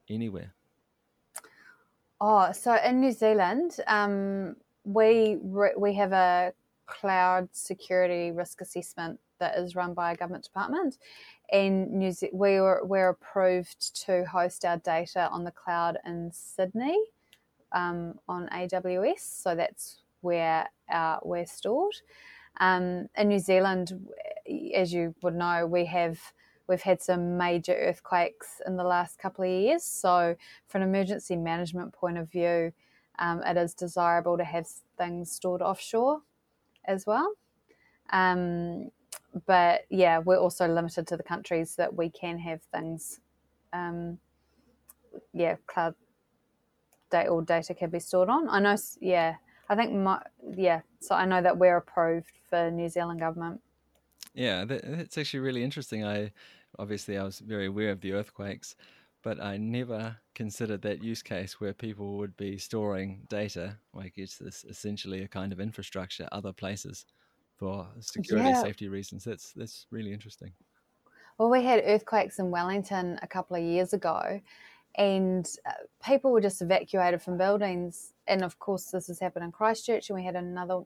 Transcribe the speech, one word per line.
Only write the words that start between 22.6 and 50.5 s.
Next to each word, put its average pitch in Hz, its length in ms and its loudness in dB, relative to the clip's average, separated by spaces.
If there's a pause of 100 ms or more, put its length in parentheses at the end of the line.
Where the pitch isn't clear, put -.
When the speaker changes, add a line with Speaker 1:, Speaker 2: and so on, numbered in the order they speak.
Speaker 2:
in 208 120 4
New 202 100 4
Zealand, 185 500 4
w-, - 840 -10
as 180 200 2
you 170 300 -2
would 175 120 0
know, 170 320 0
we 175 180 2
have, 170 340 0 (480)
we've 180 160 0
had 185 200 2
some 175 340 0
major 175 380 2
earthquakes - 920 0
in 185 100 -2
the 180 80 -2
last 180 340 0
couple 190 260 -6
of 185 60 2
years. 226 340 2
So 175 520 2 (300)
from 190 160 -2
an 190 60 2
emergency 190 480 0
management 170 560 -4
point 175 240 -4
of 165 140 -6
view, 170 420 2 (460)
um, 170 240 0
it 175 140 0
is 170 180 0
desirable 175 640 2
to 175 60 0
have 165 200 -4
s-, - 180 -20 (140)
things 175 340 -6
stored 180 300 -2
offshore 233 600 0 (640)
as 196 200 -2
well. 294 280 2 (760)
Um, 175 800 2 (540)
but 175 460 6
yeah, 175 280 6
we're 180 200 6
also 180 280 2
limited 165 420 0
to 170 80 -4
the 160 60 -6
countries 165 540 -4
that - 180 0
we 170 140 -2
can 170 300 -8
have 165 240 -8
things, 165 580 -8 (540)
um, 170 440 -6 (1160)
yeah, 170 220 0 (100)
cloud 165 280 -2 (1160)
da-, 170 160 4
or 165 160 2
data 165 320 -2
can 170 160 -6
be 170 100 -4
stored 185 300 2
on. 294 180 2
I 196 120 4
know, 202 100 4
s-, - 300 -2
yeah, 165 360 2 (320)
I 208 60 2
think 226 180 0
my, 190 300 0 (320)